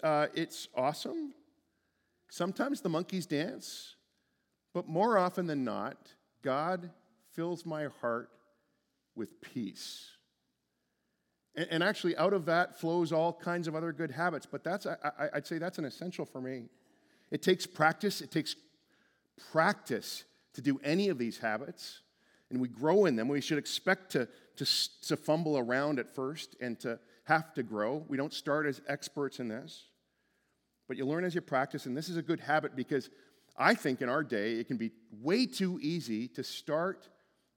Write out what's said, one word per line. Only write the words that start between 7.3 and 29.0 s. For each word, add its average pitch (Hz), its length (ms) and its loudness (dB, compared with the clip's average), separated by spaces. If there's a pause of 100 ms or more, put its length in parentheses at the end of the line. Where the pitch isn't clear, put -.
fills 170 320 -4
my 151 220 -4 (120)
heart 120 300 0 (840)
with - 260 -10
peace. - 720 -10 (1400)
And, 160 160 -4
and 165 140 2
actually, 185 320 2
out 175 160 4
of 180 140 0
that 170 340 2
flows 165 320 2
all 165 220 2
kinds 175 340 -4
of 156 80 -4
other 165 160 -2
good 147 200 -4
habits, 156 340 -2
but - 180 -10
that's, 190 220 -2
I, 170 180 -4
I, 147 300 -2
I'd 147 140 -4
say 170 100 -4
that's 170 220 -6
an 156 60 -2
essential 165 380 -6
for - 160 -10
me. 127 300 -8 (600)
It - 120 -4
takes 185 220 6
practice. 160 560 2
It 139 100 -12
takes - 240 -2 (960)
practice 160 720 2 (300)
to 139 80 -10
do 135 220 2
any 185 260 4
of 160 80 0
these 117 200 -2
habits, 117 640 -4 (480)
and 123 100 -2
we 127 80 0
grow 151 380 4
in 139 100 6
them. 113 120 2
We 143 120 2
should 147 200 0
expect - 520 0
to, 123 160 2 (280)
to, - 80 -6
s-, - 260 2 (140)
to 156 120 0
fumble 156 440 2
around 131 400 2
at 113 100 -4
first 135 500 -6
and 120 200 -4
to 117 200 -4 (260)
have 156 280 2
to 143 80 -2
grow. 113 460 -2
We 139 100 -2
don't 143 160 -2
start 151 320 0
as 139 220 -2
experts 143 520 -4